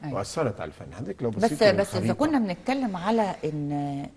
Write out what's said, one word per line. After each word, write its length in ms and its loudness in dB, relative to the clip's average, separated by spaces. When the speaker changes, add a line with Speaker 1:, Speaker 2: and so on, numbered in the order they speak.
Speaker 1:
أيوة. 140 -6
Speaker 2:
وأثرت 420 -2
على 80 -6
الفن. 260 -14
حضرتك 280 -8
لو 80 0
Speaker 1:
بس، 140 -6
Speaker 2:
بصيتي 100 2
Speaker 1:
بس 80 2
إذا 100 8
Speaker 2:
للخريطة 420 2
Speaker 1:
كنا 240 2
بنتكلم 580 -2
على 380 2
إن، 280 -2